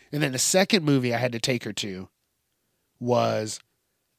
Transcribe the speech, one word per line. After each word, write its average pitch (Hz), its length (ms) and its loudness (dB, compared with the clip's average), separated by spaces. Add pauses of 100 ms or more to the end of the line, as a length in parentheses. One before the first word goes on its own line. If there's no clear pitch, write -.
(120)
And 147 120 -2
then 139 80 0
the 127 80 -4
second 190 460 2
movie 131 280 2
I 117 60 -2
had 123 140 -2
to 113 60 -4
take 123 260 -2
her 110 80 -8
to 95 360 -10 (880)
was 113 600 0 (580)